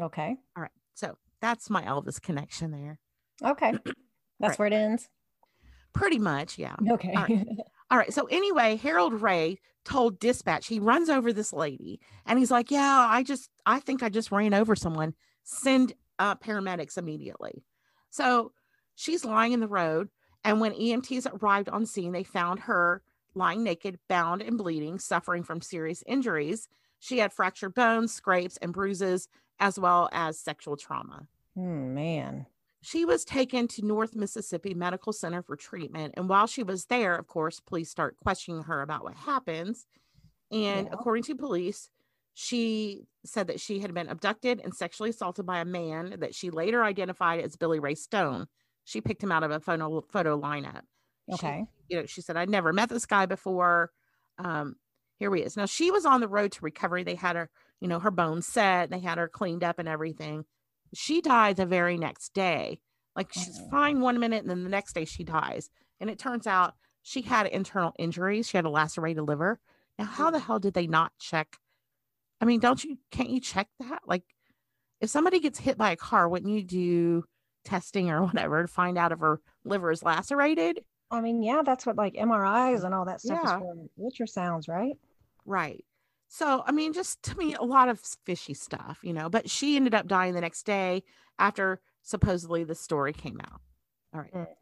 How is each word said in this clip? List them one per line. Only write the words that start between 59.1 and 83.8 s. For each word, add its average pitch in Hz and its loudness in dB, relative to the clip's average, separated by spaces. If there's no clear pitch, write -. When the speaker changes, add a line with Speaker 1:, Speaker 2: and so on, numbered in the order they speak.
Speaker 2:
her 170 0
cleaned 175 -4
up 170 0
and 165 -6
everything. 156 -6
She - 0
died 226 4
the 190 0
very 175 2
next - -6
day. 175 -2
Like, 190 -6
she's - -10
Speaker 1:
Oh. - -16
Speaker 2:
fine 285 4
one 247 4
minute, 233 0
and - -6
then 180 -2
the 180 -4
next 196 -2
day 165 -4
she - -10
dies. 160 -2
And 202 -6
it 220 -12
turns 240 -6
out 185 2
she - -6
had 220 2
internal 185 -2
injuries. 180 -2
She 196 0
had 170 2
a 156 0
lacerated 156 0
liver. 156 0
Now, 208 -4
how 269 0
the 320 0
Speaker 1:
Mm. - -2
Speaker 2:
hell 226 -2
did 190 0
they 175 2
not 160 2
check? - -4
I - 0
mean, 233 6
don't 247 4
you, 294 -8
can't 247 -4
you 254 0
check 196 -4
that? 262 -10
Like, 180 -2
if 220 0
somebody 349 4
gets 302 -2
hit 269 -2
by 208 2
a 165 -2
car, - 4
wouldn't 180 0
you 214 0
do 175 2
testing 180 -2
or 156 2
whatever 165 2
to 175 -2
find 180 0
out 170 4
if 165 -4
her 156 4
liver 180 0
is 165 0
lacerated? 285 2
Speaker 1:
I 233 -2
mean, 233 0
yeah, 254 2
that's 262 2
what, 220 0
like, 208 0
M 226 2
R 220 4
Is 208 2
and 185 0
all 190 0
that 185 -6
stuff 311 -2
is 247 2
Speaker 2:
Yeah. 180 0
Speaker 1:
for, 180 -8